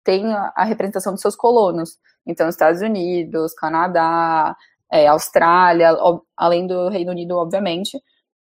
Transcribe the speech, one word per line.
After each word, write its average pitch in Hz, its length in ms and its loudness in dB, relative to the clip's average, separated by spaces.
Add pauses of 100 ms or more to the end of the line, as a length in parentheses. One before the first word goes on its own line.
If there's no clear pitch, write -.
tem 196 320 0
a, 202 220 -6
a - 80 0
representação 202 480 -4
dos 190 100 -10
seus 208 140 -2
colonos. 190 600 0 (280)
Então, 165 220 -4
Estados 170 340 0
Unidos, 175 720 -4
Canadá, 165 1040 -2 (340)
é, 151 180 4
Austrália, 170 880 4
ob-, 175 260 0 (160)
além 175 280 0
do 180 220 -4
Reino 180 240 -4
Unido, 175 240 -8
obviamente. 180 680 -4 (420)